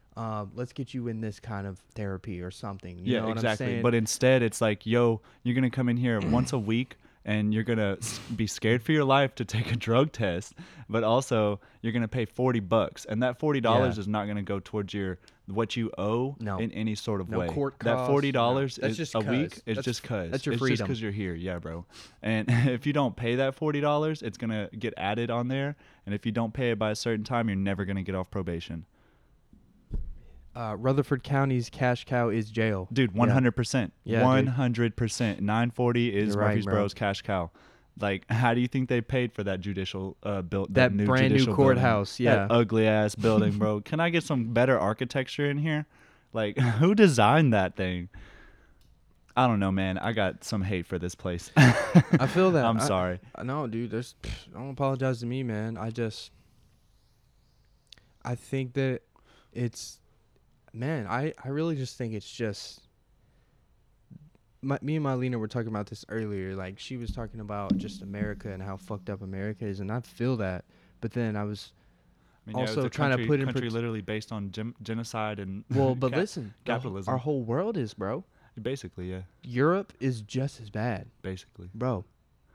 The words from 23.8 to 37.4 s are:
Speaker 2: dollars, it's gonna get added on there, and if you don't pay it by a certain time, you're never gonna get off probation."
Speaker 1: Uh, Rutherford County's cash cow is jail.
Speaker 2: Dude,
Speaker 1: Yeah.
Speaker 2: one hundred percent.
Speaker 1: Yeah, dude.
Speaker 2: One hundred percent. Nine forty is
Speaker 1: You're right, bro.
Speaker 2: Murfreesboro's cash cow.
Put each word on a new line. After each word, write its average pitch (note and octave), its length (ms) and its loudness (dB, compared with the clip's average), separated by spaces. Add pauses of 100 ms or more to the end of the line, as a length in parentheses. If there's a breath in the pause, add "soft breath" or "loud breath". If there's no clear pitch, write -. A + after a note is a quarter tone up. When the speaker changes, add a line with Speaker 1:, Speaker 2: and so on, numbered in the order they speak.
Speaker 2:
dollars, D3 420 0
it's G#2 140 -8
gonna G#2+ 400 -4
get A2 200 -4
added A2 320 -2
on A#2+ 180 -2
there, C#3 280 -2 (300 soft breath)
and G2+ 100 -2
if - 100 -8
you A#2 60 2
don't A2+ 220 -2
pay B2 180 0
it G#2+ 80 -2
by A2 120 0
a A2 40 -2
certain A2 280 -2
time, A#2 260 0
you're G2 60 0
never G2 300 0
gonna G2 180 -2
get F#2+ 120 -4
off F#2 160 -4
probation." E2+ 540 -6 (1700 loud breath)
Speaker 1:
Uh, A2 240 -4
Rutherford C3 460 2
County's C3+ 460 2
cash B2 340 0
cow A#2+ 240 2
is A2 240 0
jail. G#2+ 400 0
Speaker 2:
Dude, A#2+ 220 2
Speaker 1:
Yeah. G2 60 -2
Speaker 2:
one A#2+ 100 6
hundred B2+ 240 4
percent. A#2+ 400 0 (100)
Speaker 1:
Yeah, A2+ 160 2
dude. B2 80 8
Speaker 2:
One C3 200 6
hundred A#2+ 500 0
percent. A2 440 0
Nine A2+ 300 2
forty A#2+ 420 2
is G#2 220 2
Speaker 1:
You're G#2 80 2
right, G#2+ 200 4
bro. G2 120 0
Speaker 2:
Murfreesboro's G2+ 180 2
cash G2+ 280 -2
cow. F2+ 300 -2 (480 soft breath)